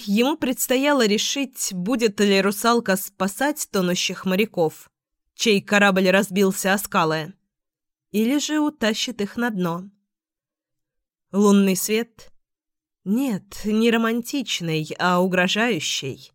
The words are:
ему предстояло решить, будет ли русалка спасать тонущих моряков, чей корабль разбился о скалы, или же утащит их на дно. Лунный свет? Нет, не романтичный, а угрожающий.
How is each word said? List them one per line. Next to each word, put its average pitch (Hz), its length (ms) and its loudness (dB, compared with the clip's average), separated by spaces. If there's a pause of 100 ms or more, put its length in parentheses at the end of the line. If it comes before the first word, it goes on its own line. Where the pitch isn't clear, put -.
ему 233 320 2
предстояло 262 680 0
решить, 226 680 -4
будет 208 480 -2
ли 196 180 4
русалка 214 580 0
спасать 269 760 -4
тонущих 180 540 -2
моряков, 185 680 -2 (420)
чей 208 260 2
корабль 196 500 4
разбился 190 640 2
о 202 40 0
скалы, 160 560 -2 (800)
или 226 260 2
же 302 220 -2
утащит 247 600 -2
их 202 160 -6
на 240 120 -2
дно. 180 400 -6 (1400)
Лунный 196 420 6
свет? 220 560 -6 (720)
Нет, 220 640 -4
не 220 240 2
романтичный, 226 1000 -2 (120)
а 180 220 2
угрожающий. 180 1120 -2